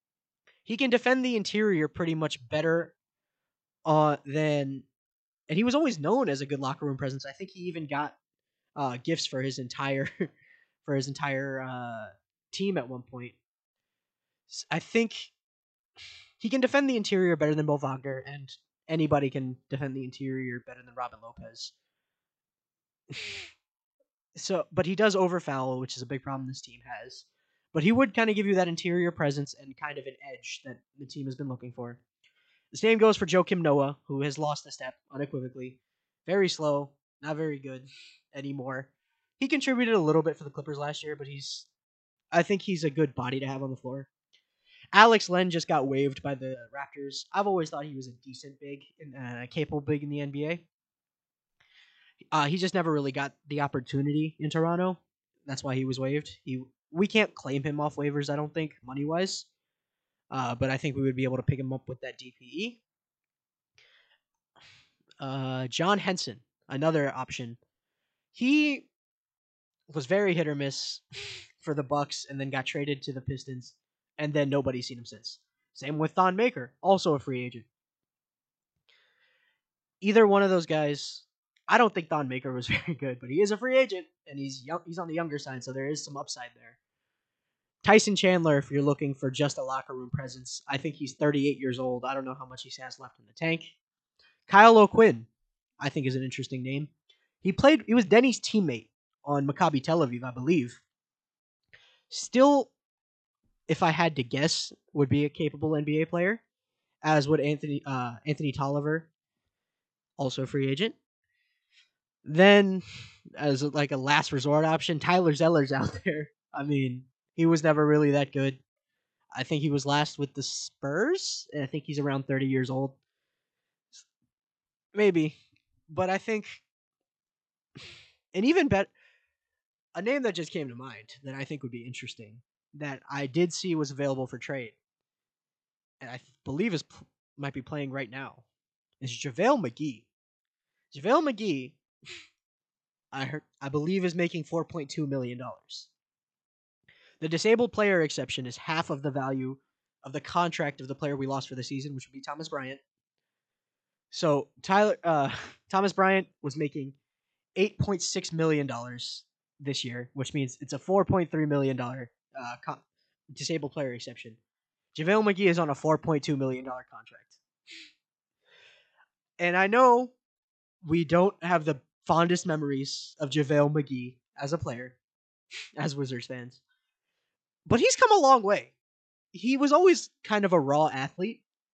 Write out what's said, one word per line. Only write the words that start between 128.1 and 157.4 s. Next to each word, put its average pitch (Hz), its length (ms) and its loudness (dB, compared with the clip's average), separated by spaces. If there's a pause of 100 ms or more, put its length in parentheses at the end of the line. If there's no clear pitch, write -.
an 190 100 0
even 311 240 4
bet-, 196 220 2 (1040)
a 175 80 -8
name 254 220 0
that 208 100 -2
just 160 180 -8
came 151 160 -6
to 120 60 -12
mind 117 400 -18 (100)
that 135 100 -12
I 135 100 -8
think 143 180 -10
would 120 100 -8
be 117 140 -12
interesting, 120 560 -16 (320)
that 143 260 -10 (100)
I 139 160 -6
did 165 260 0
see 180 220 -4
was 151 180 -2
available 135 340 -2
for 131 100 -12
trade, 123 360 -10 (1300)
and 123 100 -16
I 127 80 -12
th-, - 140 -20 (120)
believe 175 300 -2
is 147 80 -4
pl-, - 240 -20 (320)
might 139 160 -8
be 135 80 -10
playing 143 300 -8
right 131 180 -8
now, 131 320 -14 (580)
is 131 100 -8
JaVale 175 520 0
McGee. 131 420 -8 (920)
JaVale 269 360 2
McGee, 175 400 -6 (1400)
I 135 120 -6
heard, 143 180 -8 (180)
I 139 80 -8
believe 160 360 0
is 175 100 -2
making 170 300 -2
four 165 200 -4
point 151 260 -10
two 151 160 -4
million 127 320 -4
dollars. - 500 -16 (1300)
The 156 80 -4
disabled 220 440 2
player 202 280 2
exception 143 460 -4
is 120 100 -10
half 165 320 -2
of 143 140 -6
the 143 80 -2
value 135 480 -4 (460)
of 131 80 -16
the 143 100 -8
contract 170 580 -2
of 131 80 -12
the 135 60 -8
player 143 220 -4
we 135 100 -4
lost 135 220 -6
for 139 60 -14
the 127 80 -8
season, 139 320 -10
which 131 140 -14
would - 60 -20
be 135 80 -18
Thomas 156 260 -12
Bryant. 135 320 -8 (1300)
So 147 380 0 (140)
Tyler, 202 420 4
uh, 147 260 2 (200)
<laughs> - 200 -20
Thomas 196 220 2
Bryant 190 360 2 (120)
was 143 160 -8
making 139 380 -6 (640)